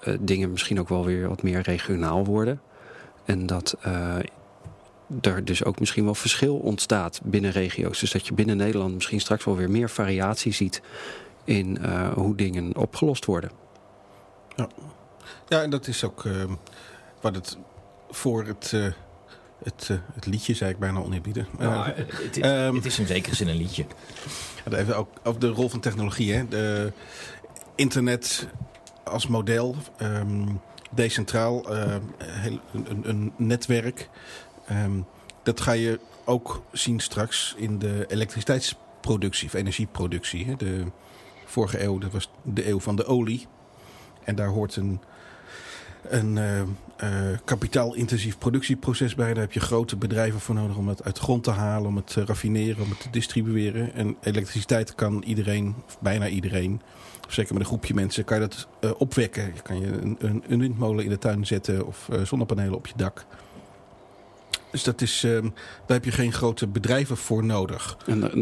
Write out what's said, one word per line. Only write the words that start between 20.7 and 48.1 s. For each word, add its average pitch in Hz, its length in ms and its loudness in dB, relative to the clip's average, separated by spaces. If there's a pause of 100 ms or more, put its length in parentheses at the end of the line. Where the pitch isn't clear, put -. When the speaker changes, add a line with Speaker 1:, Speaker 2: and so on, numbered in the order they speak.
Speaker 2:
ik 92 80 -4
bijna 98 220 0
oneerbiedig. 95 460 -4 (120)
Speaker 3:
Nou, 110 320 0
Speaker 2:
Eh, - 60 -6
Speaker 3:
het, - 160 -6 (100)
het, - 160 -6
Speaker 2:
ehm, 131 360 4
Speaker 3:
het 123 100 0
is 123 140 -2
in 107 80 2
zekere 92 280 0
zin 95 140 2
een 82 80 0
liedje. 82 300 -2 (840)
Speaker 2:
Ja, 104 60 -2
even 101 200 2
ook 107 120 -2 (140)
over 117 180 0
de 120 80 6
rol 117 200 2
van 117 120 -4
technologie, 104 540 0
hè. 123 140 2
De 104 440 0 (840)
internet 123 720 2 (560)
als 110 220 -2
model, 117 500 2 (200)
ehm, 104 500 0 (440)
decentraal, 113 840 2
eh, 101 220 0 (260)
heel, 107 360 -4 (140)
een, 107 180 -6
een, 101 180 -6
een 107 280 0
netwerk. 120 720 0 (580)
Ehm, 98 340 0 (420)
dat - 180 0
ga 127 120 4
je 113 280 2 (240)
ook - 380 0 (100)
zien 120 280 0
straks - 560 -2
in 104 220 -2
de 101 300 0
elektriciteitsproductie 107 1400 0
of - 60 -8
energieproductie, 95 920 -2
hè. 131 100 -2
De 95 280 -2 (600)
vorige 110 380 0
eeuw, 98 160 2
dat 95 140 -4
was 98 180 -2 (120)
de 104 260 -2
eeuw 101 120 2
van 104 160 0
de 107 80 2
olie. 123 420 2 (800)
En 104 100 0
daar 101 140 2
hoort 101 280 0
een, 98 240 0 (1080)
een, 107 300 2
eh, 101 220 2
eh, 98 840 -2
kapitaalintensief 117 960 0